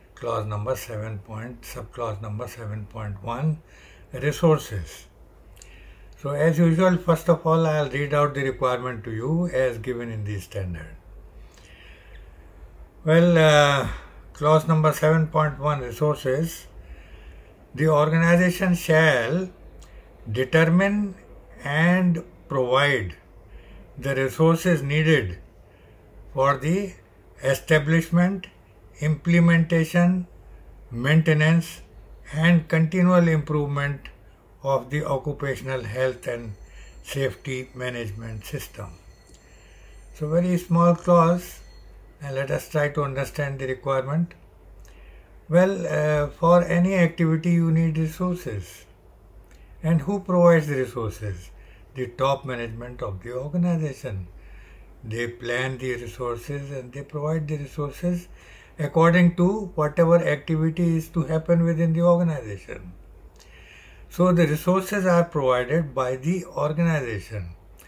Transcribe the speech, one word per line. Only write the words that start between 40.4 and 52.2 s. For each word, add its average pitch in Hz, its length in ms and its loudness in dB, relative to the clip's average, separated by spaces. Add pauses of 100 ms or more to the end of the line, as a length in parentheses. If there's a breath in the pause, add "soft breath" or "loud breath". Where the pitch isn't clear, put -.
small 170 380 4
clause, 175 640 2 (600)
and 139 140 -12
let 135 160 -4
us 147 180 -4
try 147 220 0
to 143 140 -2
understand 139 560 -4
the 131 80 -6
requirement. 135 680 -2 (1160 soft breath)
Well, 180 360 4
uh, 151 400 0
for 170 360 4
any 175 300 2
activity 165 600 2
you 165 180 2
need 160 260 2
resources. 160 880 -6 (960 soft breath)
And 160 180 2
who 202 200 -4
provides 170 480 6
the 143 80 -2
resources? 107 720 -6 (460 soft breath)
The 127 100 -6
top 135 400 -2